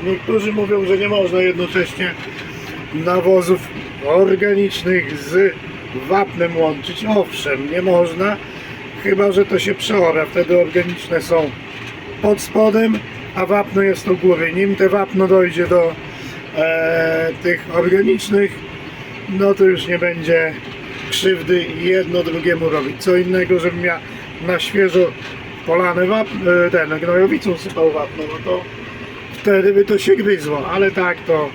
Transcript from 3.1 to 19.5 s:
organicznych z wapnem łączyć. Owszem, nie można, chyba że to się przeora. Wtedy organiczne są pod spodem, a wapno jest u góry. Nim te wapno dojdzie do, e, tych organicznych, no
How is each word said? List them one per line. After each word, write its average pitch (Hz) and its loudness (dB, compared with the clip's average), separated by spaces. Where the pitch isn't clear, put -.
organicznych 185 2
z 165 2
wapnem 170 -2
łączyć. 160 -2
Owszem, 143 -2
nie 175 -2
można, 180 2
chyba 196 2
że 196 4
to 196 0
się 196 -2
przeora. 165 2
Wtedy 175 2
organiczne 170 0
są 156 0
pod 208 2
spodem, 220 2
a 185 -2
wapno 196 0
jest 196 0
u 185 2
góry. 170 2
Nim 196 0
te 190 4
wapno 190 2
dojdzie 180 4
do, 170 4
e, 165 0
tych 175 -2
organicznych, 202 2
no 196 2